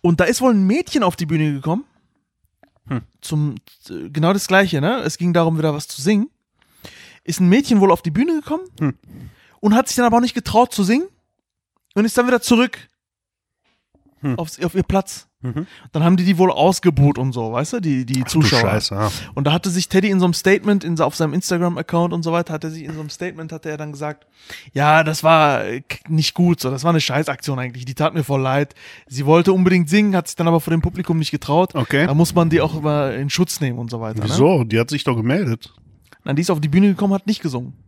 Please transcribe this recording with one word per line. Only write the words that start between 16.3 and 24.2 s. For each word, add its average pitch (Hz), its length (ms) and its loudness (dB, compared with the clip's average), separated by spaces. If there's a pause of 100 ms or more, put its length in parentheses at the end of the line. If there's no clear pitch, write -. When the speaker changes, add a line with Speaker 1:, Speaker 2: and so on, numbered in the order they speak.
Speaker 1:
wohl 185 120 4
ausgebuht 143 680 2
und 131 140 -2
so, 113 200 -6
weißt 135 220 -4
du, 233 60 -4
die, 135 260 -2
die 127 180 -2
Speaker 2:
Ach - 80 -8
du 160 80 2
Speaker 1:
Zuschauer. 123 220 4
Speaker 2:
Scheiße, 101 320 -2
ja. 104 160 -2 (240)
Speaker 1:
Und 139 120 -2
da 147 60 2
hatte 180 160 0
sich 175 220 -2
Teddy 190 200 2
in 190 100 2
so 180 40 4
einem 175 100 2
Statement, 202 500 2
in 165 120 -4
so, 156 80 2
auf 143 120 -2
seinem 151 180 -2
Instagram-Account 175 800 -2
und 170 80 -4
so 165 100 -2
weiter, 170 220 -2
hatte 160 160 -8
sich 160 140 -14
in 156 100 -12
so 156 60 -12
einem 151 100 -12
Statement, 165 420 -12
hatte 160 160 -12
er 151 80 -8
dann 151 160 -10
gesagt, 147 340 -10 (460)